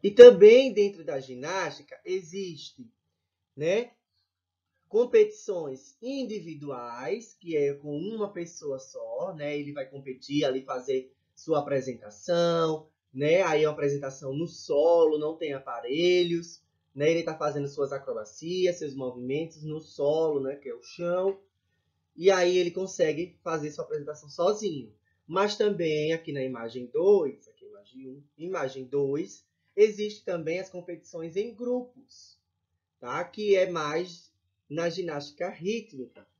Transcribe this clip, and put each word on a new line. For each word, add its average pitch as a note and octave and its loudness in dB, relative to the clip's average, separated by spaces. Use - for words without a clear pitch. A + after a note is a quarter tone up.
E G3+ 2
também A#3 12
dentro G3+ 0
da C#3+ -6
ginástica C#3+ -10
existe, F3 -10
né, G3 -2
competições G#3 0
individuais, D#3+ -10
que E3 -6
é C#3+ 2
com D3 -10
uma G3+ -6
pessoa E3+ -10
só, B2 -10
né? D3 -6
Ele C#3+ -10
vai C#3 -10
competir C#3 -6
ali, C3 -2
fazer C3 -6
sua D#3 -2
apresentação, D#3 -2
né? D3+ 2
Aí D#3 2
é - 2
uma D3 0
apresentação C#3+ -4
no E3 -4
solo, D#3+ 2
não D3+ -4
tem D#3+ -8
aparelhos, E3+ -2
né? D3 0
Ele E3 0
tá D#3+ -6
fazendo C#3+ -4
suas C#3 -4
acrobacias, E3 -4
seus C#3+ -10
movimentos C3+ -8
no D3+ -10
solo, D3+ -2
né? C3+ -6
Que C3+ -16
é A#2 -10
o - -18
chão. F#3 -4
E F3+ 4
aí F3+ 4
ele F3 0
consegue E3+ -4
fazer D3+ -6
sua D3+ -12
apresentação D3 -12
sozinho. F3 -4
Mas G3 -2
também E3 0
aqui D#3+ -6
na C#3 -6
imagem B2 -10
dois, E3+ 2
aqui - -20
na - -20
imagem C3 -20
um, C#3+ -20
imagem D3 -8
dois, C#3+ -4
existe G#3 0
também E3+ -6
as F#3+ -12
competições E3 -14
em A3+ -6
grupos, - -10
tá? C3+ -8
Que G3+ 2
é F#3 2
mais E3 -6
na E3 -4
ginástica E3 -6
rítmica. D#3+ -10